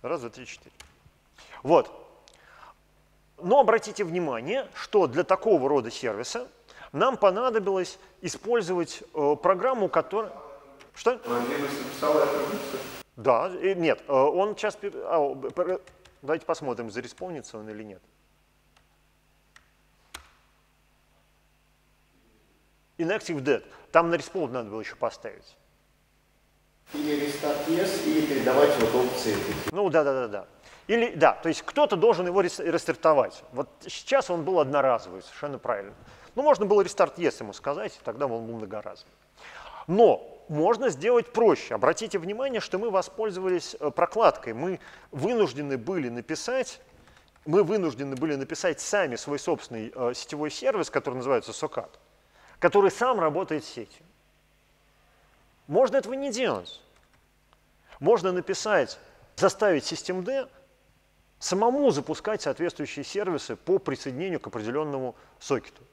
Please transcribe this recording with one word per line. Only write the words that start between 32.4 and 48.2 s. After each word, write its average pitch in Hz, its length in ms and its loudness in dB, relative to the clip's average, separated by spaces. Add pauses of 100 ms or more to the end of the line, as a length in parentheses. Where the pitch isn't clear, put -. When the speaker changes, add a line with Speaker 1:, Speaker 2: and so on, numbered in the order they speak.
Speaker 1:
рестартовать. 156 880 2
Вот 127 160 -6 (140)
сейчас - 480 0
он 170 160 -2
был 180 160 4
одноразовый, 131 600 2
совершенно - 380 -10
правильно. 104 340 -6 (420)
Ну, 262 80 -2
можно 214 220 4
было 196 160 2
restart 175 360 0
yes 160 240 0
ему 104 100 -10
сказать, 156 420 -8
и - 120 -20
тогда 123 200 -4
он 117 220 -6
был 117 80 -10
многоразовый. 104 560 -12 (760)
Но 185 600 4
можно 196 420 2
сделать 220 440 0
проще. 185 420 4
Обратите 170 440 2
внимание, 220 420 -4
что - 180 -4
мы 226 100 -4
воспользовались, 185 920 -2
э, 147 100 -2
прокладкой. 170 640 2
Мы 165 260 -6 (320)
вынуждены 147 680 -2
были 139 300 -4
написать, 156 720 -6 (680)
мы 175 180 4
вынуждены 143 520 -2
были 151 200 -2